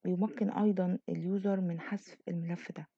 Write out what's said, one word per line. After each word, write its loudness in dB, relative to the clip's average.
بيمكن 0
أيضًا 2
اليوزر 0
من -2
حذف -8
الملف -4
ده. -10